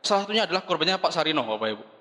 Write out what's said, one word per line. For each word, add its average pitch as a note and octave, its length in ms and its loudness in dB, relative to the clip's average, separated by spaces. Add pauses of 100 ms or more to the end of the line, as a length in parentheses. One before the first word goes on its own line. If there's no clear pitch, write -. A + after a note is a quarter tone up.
Salah G3+ 240 0
satunya G#3+ 240 0
adalah F#3 160 -2
korbannya F3+ 320 0
Pak F#3 160 0
Sarino, D#3 320 0
Bapak A2 320 -2
Ibu. - 60 -16 (180)